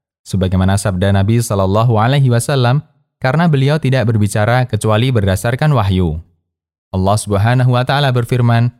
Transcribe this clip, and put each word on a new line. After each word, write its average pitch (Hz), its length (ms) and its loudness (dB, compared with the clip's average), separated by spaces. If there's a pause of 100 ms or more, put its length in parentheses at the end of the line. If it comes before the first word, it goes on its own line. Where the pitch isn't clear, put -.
(280)
Sebagaimana 95 480 0
sabda 98 320 -2
Nabi 101 320 0
Shallallahu 107 560 0
Alaihi 131 320 2
Wasallam, 123 560 0 (320)
"Karena 156 320 0
beliau 147 320 0
tidak 127 320 0
berbicara 110 560 0
kecuali 110 400 0
berdasarkan 120 640 0
wahyu." 92 480 0 (720)
Allah 95 240 0
Subhanahu 120 560 0
wa 123 80 0
Ta'ala 135 320 0
berfirman, 120 560 0 (120)